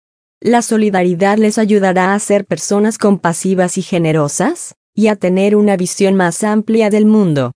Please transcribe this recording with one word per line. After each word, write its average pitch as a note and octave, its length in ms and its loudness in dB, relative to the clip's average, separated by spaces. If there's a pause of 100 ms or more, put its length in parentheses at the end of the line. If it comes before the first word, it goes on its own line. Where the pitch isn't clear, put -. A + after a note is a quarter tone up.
(400)
La A#3+ 200 2
solidaridad G3 760 0
les G#3+ 180 0
ayudará F#3+ 580 2
a G#3 40 0
ser G3+ 260 0
personas G#3 540 -2
compasivas F#3 800 0
y F3+ 40 -2
generosas, E3 920 -2 (200)
y G#3+ 140 2
a G#3+ 80 0
tener F#3+ 400 0
una G#3 200 2
visión F#3+ 380 -2
más F3 280 0
amplia G#3+ 460 0
del G#3+ 160 2
mundo. E3+ 520 2